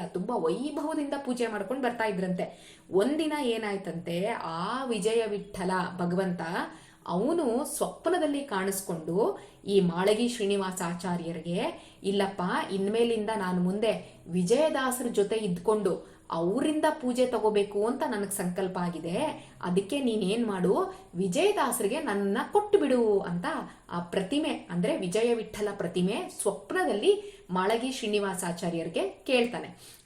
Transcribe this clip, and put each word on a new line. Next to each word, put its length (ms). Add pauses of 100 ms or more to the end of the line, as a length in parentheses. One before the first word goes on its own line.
ತುಂಬಾ 280
ವೈಭವದಿಂದ 760 (120)
ಪೂಜೆ 220
ಮಾಡ್ಕೊಂಡು 360
ಬರ್ತಾ 200
ಇದ್ರಂತೆ. 760 (140)
ಒಂದಿನ 500
ಏನಾಯ್ತಂತೆ, 840
ಆ 600
ವಿಜಯ 440
ವಿಠಲ 420 (260)
ಭಗವಂತ 440 (680)
ಅವನು 680
ಸ್ವಪ್ನದಲ್ಲಿ 640
ಕಾಣಿಸ್ಕೊಂಡು 1080 (160)
ಈ 140
ಮಾಳಗಿ 480
ಶ್ರೀನಿವಾಸಾಚಾರ್ಯರಿಗೆ, 1600 (200)
"ಇಲ್ಲಪ್ಪ, 380 (300)
ಇನ್ಮೇಲಿಂದ 640
ನಾನು 260
ಮುಂದೆ 540 (120)
ವಿಜಯದಾಸರ 800
ಜೊತೆ 280
ಇದ್ಕೊಂಡು 840 (120)
ಅವರಿಂದ 540 (160)
ಪೂಜೆ 240
ತಗೋಬೇಕು 640
ಅಂತ 200
ನನಗ್ 240
ಸಂಕಲ್ಪ 460
ಆಗಿದೆ, 400 (440)
ಅದಕ್ಕೆ 380
ನೀನೇನ್ 480
ಮಾಡು, 500 (180)
ವಿಜಯದಾಸರಿಗೆ 840
ನನ್ನ 380 (140)
ಕೊಟ್ಟು 280
ಬಿಡು" 400
ಅಂತ 260 (440)
ಆ 100
ಪ್ರತಿಮೆ, 500
ಅಂದ್ರೆ 480
ವಿಜಯ 360
ವಿಠಲ 340 (100)
ಪ್ರತಿಮೆ 640
ಸ್ವಪ್ನದಲ್ಲಿ 1080
ಮಾಳಗಿ 420
ಶ್ರೀನಿವಾಸಾಚಾರ್ಯರಿಗೆ 1160
ಕೇಳ್ತಾನೆ. 960